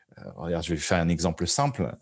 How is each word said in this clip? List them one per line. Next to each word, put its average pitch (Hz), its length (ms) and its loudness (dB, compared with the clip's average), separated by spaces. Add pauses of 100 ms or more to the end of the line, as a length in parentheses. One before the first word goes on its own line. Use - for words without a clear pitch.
(180)
euh, - 40 -18 (140)
regarde, 82 280 -4
je 82 100 -4
vais - 20 2
faire 85 240 2
un 85 80 4
exemple 85 380 2
simple. 123 560 0